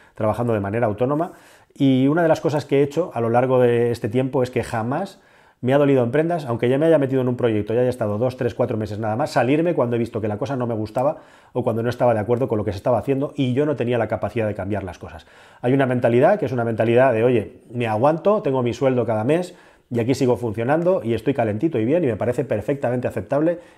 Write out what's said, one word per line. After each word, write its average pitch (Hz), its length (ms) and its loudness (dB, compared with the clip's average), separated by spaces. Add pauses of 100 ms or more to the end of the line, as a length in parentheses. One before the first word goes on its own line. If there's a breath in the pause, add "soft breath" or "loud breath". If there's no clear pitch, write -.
(140 soft breath)
trabajando 110 400 0
de 104 60 2
manera 104 260 -2
autónoma, 143 480 -2 (400 loud breath)
y 135 340 2
una 160 140 2
de 165 60 4
las 156 140 2
cosas 151 240 0
que 139 140 2
he 143 40 6
hecho 160 300 -2
a 120 80 -4
lo 113 80 0
largo 127 300 4
de 120 320 4
este 113 180 -4
tiempo 127 340 0
es 123 80 -6
que 117 120 -2
jamás 127 560 -6 (400 soft breath)
me 120 140 0
ha 147 60 4
dolido 139 240 4
en 120 80 -2
prendas, 156 340 0
aunque 120 240 -2
ya 131 80 2
me 151 80 2
haya 160 140 6
metido 131 220 0
en 123 60 0
un 123 80 -2
proyecto, 110 380 0
ya 123 80 2
haya 127 80 2
estado 107 300 -2
dos, 123 180 -2
tres, 120 160 -2
cuatro 120 240 -2
meses 104 220 -6
nada 110 160 -2
más, 147 160 -2
salirme 151 420 2
cuando 123 220 0
he 117 40 0
visto 117 220 -4
que 107 60 -2
la 104 100 -4
cosa 139 180 -6
no 123 120 -4
me 117 80 -4
gustaba 127 420 -2 (360 loud breath)
o 127 100 -2
cuando 120 180 -2
no 120 80 -2
estaba 120 240 2
de 110 60 0
acuerdo 120 280 0
con 107 120 -2
lo 101 40 -2
que 101 80 -4
se 95 60 -6
estaba 117 220 0
haciendo 135 360 -4
y 127 180 0
yo 143 120 0
no 147 100 -2
tenía 120 220 -2
la 110 100 0
capacidad 110 380 -4
de 104 80 -2
cambiar 98 300 -6
las 90 160 -12
cosas. - 260 -18 (360 loud breath)
Hay 127 120 2
una 139 140 2
mentalidad 127 500 4
que 151 80 -4
es 117 60 -4
una 123 120 -2
mentalidad 117 480 4
de, 110 120 0
"Oye, 117 380 0 (120)
me 120 140 -4
aguanto, 160 560 2
tengo 131 180 0
mi 120 140 -2
sueldo 127 320 0
cada 107 160 0
mes 170 320 0 (340 loud breath)
y 120 100 -2
aquí 117 140 0
sigo 123 240 2
funcionando 143 680 0
y 113 120 -2
estoy 131 180 -2
calentito 120 460 0
y 110 60 0
bien", 165 180 0
y 139 40 2
me 107 100 -2
parece 120 280 -2
perfectamente 123 640 -2
aceptable 143 500 -2 (200 loud breath)